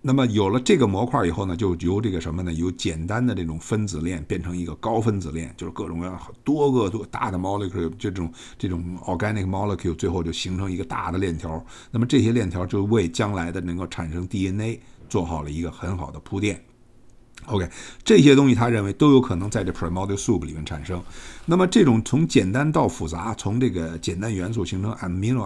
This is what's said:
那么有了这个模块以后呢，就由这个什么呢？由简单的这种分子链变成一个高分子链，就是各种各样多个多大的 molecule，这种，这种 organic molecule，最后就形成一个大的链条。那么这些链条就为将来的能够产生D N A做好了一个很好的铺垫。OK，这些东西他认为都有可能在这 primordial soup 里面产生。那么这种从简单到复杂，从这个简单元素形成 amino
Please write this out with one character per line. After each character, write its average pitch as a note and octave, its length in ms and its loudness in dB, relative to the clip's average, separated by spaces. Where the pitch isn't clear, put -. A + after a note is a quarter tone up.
那 C3+ 100 2
么 C3+ 140 4
有 G#2 240 4
了 G#2+ 100 2
这 G#3+ 160 4
个 C3 100 4
模 G2 180 2
块 B2 220 0
以 E2+ 40 2
后 G2 160 -2
呢， F2+ 100 -4
就 F#2+ 200 0
由 F2 240 0
这 A2 100 -2
个 F2+ 100 -4
什 E2 120 -6
么 F2+ 100 -4
呢？ F2 100 -4
由 E2+ 180 -2
简 D#2+ 340 -4
单 A2 220 0
的 A2+ 80 0
这 F#2+ 100 -4
种 D#2+ 140 -6
分 G#2 300 -2
子 D2+ 140 -6
链 E2+ 220 -4
变 F#2 160 -4
成 F2+ 160 -6
一 F2+ 80 -4
个 E2 120 -8
高 A2 240 -2
分 G#2+ 180 2
子 E2 140 -6
链， D#2+ 240 -8
就 F2+ 100 -8
是 F2 60 -10
各 - 160 -8
种 E2+ 100 -6
各 F2 80 -4
样 F#2 140 -10
多 C#3+ 260 2
个 A#2+ 180 4
多 G#2 180 -6
大 - 240 -4
的 F#2 80 -2
molecule， F#2 600 -2
这 G#2+ 120 -4
种， F2 200 -4
这 G#2 120 -4
种 F2 280 -4
organic G2+ 400 -2
molecule， F#2+ 480 -2
最 - 140 -2
后 F2 140 -2
就 E2 80 -4
形 F#2 260 -4
成 G2 140 -4
一 F2+ 60 -4
个 F2+ 80 -6
大 E2+ 260 -6
的 F2 80 -2
链 F#2 180 0
条。 D#2+ 280 -8
那 A#2+ 80 -2
么 B2+ 80 4
这 B2+ 160 4
些 A2 80 4
链 A#2 180 2
条 F2+ 160 -2
就 G2 200 0
为 G#2 240 4
将 G#2 240 -2
来 F2 180 -2
的 F#2 100 -6
能 F2 160 -6
够 F2+ 100 -6
产 E2 260 -8
生 F2 160 -6
D F#2+ 180 -2
N F#2+ 140 -2
A A2 200 -6
做 G2 160 0
好 D#2+ 180 -6
了 D2 80 -8
一 D#2 120 -4
个 E2 100 -6
很 F2+ 240 -6
好 D2 140 -8
的 D2+ 100 -14
铺 - 180 -8
垫。 G2+ 240 -2
OK， F#2 180 -2
这 A3 180 8
些 C#3 120 12
东 C#3 140 8
西 B2+ 60 6
他 A#2+ 140 2
认 A2+ 160 2
为 G2 80 -2
都 D3 200 6
有 C3 80 10
可 B2 140 0
能 F#2+ 160 -4
在 G#2+ 140 -2
这 F#2 80 -4
primordial F#2+ 440 -4
soup F#2 280 0
里 D2+ 80 -8
面 D#2 120 -8
产 D2+ 200 -10
生。 F2 180 -6
那 E3+ 100 2
么 F#3 100 4
这 F#3+ 180 6
种 A#2 200 6
从 D#3 220 2
简 G2+ 240 4
单 C#3 200 0
到 D3+ 160 2
复 F2+ 220 -4
杂， F#2 260 -6
从 G#2+ 240 -2
这 B2+ 120 2
个 E2 280 -6
简 F2 200 -6
单 A2 140 -4
元 F#2+ 200 -4
素 A2+ 120 -2
形 F#2 160 -6
成 G#2 140 -4
amino G2 520 -2